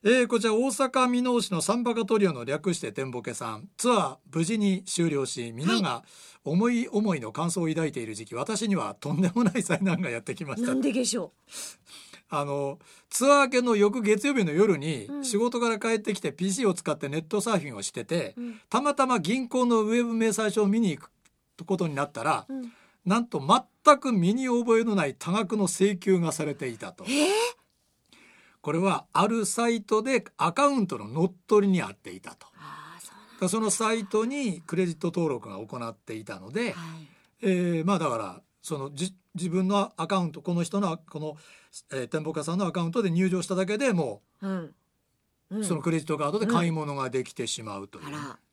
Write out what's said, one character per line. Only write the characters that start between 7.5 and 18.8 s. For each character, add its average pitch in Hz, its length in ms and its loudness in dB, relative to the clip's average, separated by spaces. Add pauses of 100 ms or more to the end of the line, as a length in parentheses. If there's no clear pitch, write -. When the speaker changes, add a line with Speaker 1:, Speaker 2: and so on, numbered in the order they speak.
Speaker 1:
を 160 40 0
抱 160 200 0
い 135 40 -4
て 127 100 -6
い 113 40 -6
る 110 80 -10
時 107 140 -12
期、 113 80 -12
Speaker 2:
は 123 60 -4
い。 - 20 -4
Speaker 1:
私 220 240 -4
に 196 80 2
は 104 240 -4
と 147 140 -4
ん 147 60 0
で 180 140 4
も 240 100 2
な 190 140 2
い 202 60 0
災 165 180 0
難 180 180 0
が 147 120 -4
や 117 80 -4
っ - 20 -8
て 131 140 -8
き 156 100 -10
ま 135 120 -8
し 226 60 -4
た。 247 40 -2
Speaker 2:
な 254 80 0
ん 269 60 0
で 285 100 2
で 247 140 0
し 233 120 -2
ょ 175 180 -6
う。 - 180 -20 (760)
Speaker 1:
あ 143 160 -4
の、 143 320 -4 (320)
ツ - 160 0
ア 285 140 8
ー 269 60 6
明 254 40 -6
け 247 120 4
の 240 140 4
翌 208 280 4
月 214 240 4
曜 285 80 2
日 208 100 4
の 151 60 0
夜 185 260 4
に、 139 280 -4
Speaker 2:
う 277 160 -8
ん。 269 40 -6
Speaker 1:
仕 226 120 -2
事 240 220 0
か 233 100 2
ら 214 100 -2
帰 226 160 2
っ 214 60 -2
て 214 120 -2
き - 60 -6
て 143 140 -4
ピ 185 160 -2
ー - 20 0
シ 233 160 0
ー - 20 6
を 175 60 2
使 - 160 -4
っ 147 40 0
て 143 140 -6
ネ 147 80 -4
ッ 165 60 -2
ト 202 180 -2
サ 226 120 0
ー 185 60 2
フ 143 60 -4
ィ 131 80 -10
ン - 20 -10
を 101 60 -8
し - 80 -6
て 120 160 -6
て、 151 320 -2
Speaker 2:
う 240 40 -10
ん。 233 280 -10
Speaker 1:
た 226 100 2
ま 285 140 0